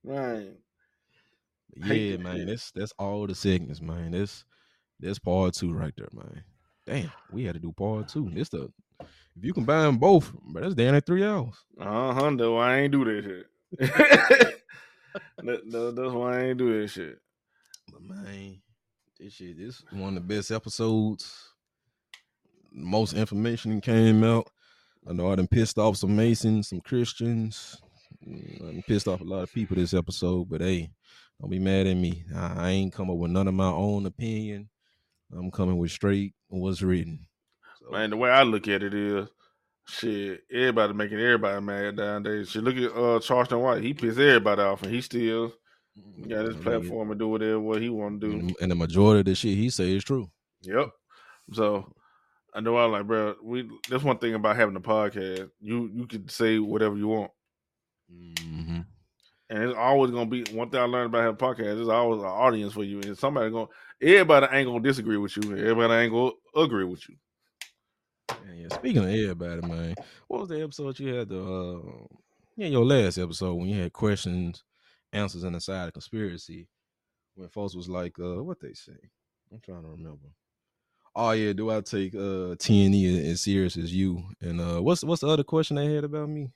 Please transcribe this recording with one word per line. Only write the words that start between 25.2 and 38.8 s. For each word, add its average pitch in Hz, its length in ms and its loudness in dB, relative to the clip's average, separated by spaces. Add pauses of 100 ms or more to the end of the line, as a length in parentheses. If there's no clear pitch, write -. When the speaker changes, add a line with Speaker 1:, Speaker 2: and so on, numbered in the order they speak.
Speaker 2:
I 95 40 2
done 92 120 2
pissed - 300 2
off 107 180 4
some 98 200 0
Masons, 110 520 2
some 90 120 -8
Christians. 117 1000 -4 (440)
I - 340 -16
done 82 280 -12
pissed 104 220 2
off 90 120 -2
a 87 40 -12
lot 92 180 -6
of 92 100 -8
people 104 240 -2
this 90 180 0
episode, 90 540 0
but 78 120 -6
hey, 85 300 -2 (500)
don't 95 100 -10
be 92 80 -4
mad 95 300 2
at 92 80 2
me. 87 280 -2 (100)
I, 87 340 -4
I - 20 0
ain't 95 220 0
come 92 180 -6
up 90 60 -4
with 85 160 -2
none 98 160 2
of 95 60 0
my 95 140 2
own 98 380 0
opinion. 107 600 -8 (680)
I'm 90 140 -8
coming 92 260 0
with 85 140 0
straight 101 440 0 (140)
what's 95 340 -4
written. 101 440 0 (560)
So - 80 -20
Speaker 1:
Man, 107 200 -2
the 107 60 -4
way 123 140 2
I 135 140 10
look 107 240 2
at 98 140 2